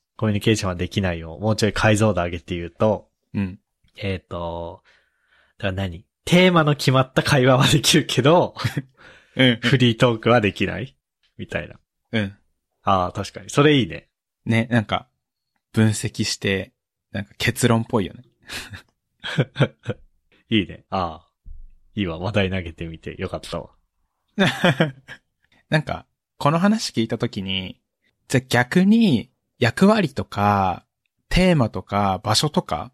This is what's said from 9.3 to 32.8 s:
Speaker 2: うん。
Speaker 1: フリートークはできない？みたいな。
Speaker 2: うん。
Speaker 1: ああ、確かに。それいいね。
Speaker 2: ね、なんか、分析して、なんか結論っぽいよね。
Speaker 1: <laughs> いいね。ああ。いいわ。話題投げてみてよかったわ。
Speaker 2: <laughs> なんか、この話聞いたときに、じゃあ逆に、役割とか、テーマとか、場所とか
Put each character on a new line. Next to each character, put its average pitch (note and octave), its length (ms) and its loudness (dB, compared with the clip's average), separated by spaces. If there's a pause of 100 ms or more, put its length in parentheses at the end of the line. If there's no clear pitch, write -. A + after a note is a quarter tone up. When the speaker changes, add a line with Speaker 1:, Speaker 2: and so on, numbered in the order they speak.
Speaker 2:
う C3 100 2
ん。 A#2 160 2
Speaker 1:
フ A#2+ 160 2
リ A#2 180 4
ー - 20 -20
ト A#2+ 180 4
ー A2+ 40 -8
ク A#2 100 0
は A#2+ 100 6
で G#2 140 0
き F#2+ 140 -4
な F2 120 -6
い？ B2 160 -14 (420)
み F2+ 100 -14
た - 140 -8
い D#2 60 -12
な。 - 120 -20 (320)
Speaker 2:
う A2+ 80 -2
ん。 G2 180 -6 (460)
Speaker 1:
あ F#2 240 2
あ、 F2 40 -8
確 - 220 -10
か F#2+ 80 -16
に。 F#2+ 80 -20
そ C#3+ 140 2
れ D3+ 120 6
い C3 80 2
い F#2 40 -8
ね。 D#2 200 -14 (380)
Speaker 2:
ね、 A2+ 260 0
な A#2 100 2
ん G#2 40 -2
か、 - 220 -6 (680)
分 A2 160 4
析 - 340 -4
し - 140 -4
て、 F#2+ 360 -4 (380)
な G2+ 100 -8
ん G2+ 40 -10
か - 120 -20
結 - 300 0
論 A2+ 140 4
っ A2+ 60 -6
ぽ A3+ 140 0
い F2+ 40 -2
よ - 80 -10
ね。 B2 100 -20 (1300)
Speaker 1:
<laughs> - 1000 -6
い G#2+ 140 2
い D#2+ 40 -14
ね。 D#2+ 220 -20
あ E2+ 360 -6
あ。 - 20 -20 (680)
い G#2+ 80 -2
い F#2+ 60 -2
わ。 E2 120 -8
話 F#2+ 120 -4
題 G2+ 180 0
投 F#2+ 120 -4
げ E2+ 120 -12
て E2+ 140 -12
み E2 120 -14
て E2+ 220 -14
よ F#2+ 80 -6
か - 80 -8
っ D2+ 40 -12
た - 180 -10
わ。 B1+ 100 -16 (680)
Speaker 2:
<laughs> E3 580 0 (720)
な D#3 100 2
ん D3 40 -4
か、 - 220 -8 (320)
こ C#3+ 140 0
の E3 80 0
話 G#3 320 0
聞 A#2+ 100 -2
い A2+ 60 0
た A#2 100 -4
と A#2+ 120 -4
き G#2 120 -10
に、 F#2+ 400 -8 (460)
じ - 100 2
ゃ B2+ 40 0
あ - 60 -4
逆 B2 380 2
に、 G#3 440 4 (300)
役 A#2+ 280 4
割 G#3 260 4
と F#2+ 120 -6
か、 G2+ 600 0 (440)
テ F#3 220 4
ー F3 40 4
マ A#2+ 140 2
と F#2 140 -10
か、 G2 400 -2
場 G#2 100 0
所 D3+ 160 0
と F3 120 -2
か B2+ 320 -6